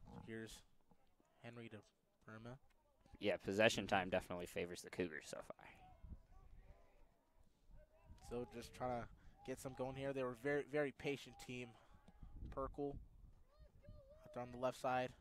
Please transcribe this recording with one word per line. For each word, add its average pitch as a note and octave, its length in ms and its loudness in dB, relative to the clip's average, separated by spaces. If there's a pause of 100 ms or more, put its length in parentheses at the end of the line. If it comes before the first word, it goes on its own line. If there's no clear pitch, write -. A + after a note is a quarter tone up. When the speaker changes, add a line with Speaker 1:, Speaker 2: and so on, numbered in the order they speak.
(260)
Speaker 1:
Here's A2 360 -8 (800)
Henry A#2 280 -10
to G#2+ 80 -10 (480)
Burma. A#2 320 -10 (600)
Speaker 2:
Yeah, F#2 200 6
possession G#2+ 480 8
time F#2 240 6
definitely F2+ 360 2
favors F2 360 -2
the - 80 -10
Cougars D#2 360 0
so - 120 -6 (100)
far. - 80 -8 (2750)
Speaker 1:
So A#2+ 240 -2
just A#2+ 200 -10
trying B2 280 0
to G#2+ 40 -6 (400)
get C3 140 -4
some C3 160 -6
going C3 200 0
here. C#3 160 0
They C3 100 2
were B2 200 0
very, C#3+ 280 4
very C#3+ 280 4
patient C3 380 -2 (100)
team. B2 220 -4 (880)
Perkle C#3 360 0 (1300)
out - 100 -14
there B2 80 -4
on B2 100 -6
the A#2+ 60 -10
left B2+ 220 2
side. B2+ 300 4 (100)